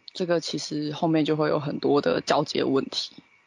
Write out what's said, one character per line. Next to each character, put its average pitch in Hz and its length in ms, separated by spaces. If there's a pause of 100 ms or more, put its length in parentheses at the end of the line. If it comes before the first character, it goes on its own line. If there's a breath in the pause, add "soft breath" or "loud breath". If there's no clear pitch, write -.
(160)
这 185 100
个 170 140
其 - 180
实 151 340
后 156 160
面 160 160
就 151 120
会 151 140
有 160 100
很 143 180
多 139 240
的 170 180
交 - 240
接 131 200
问 135 220
题。 - 300 (320)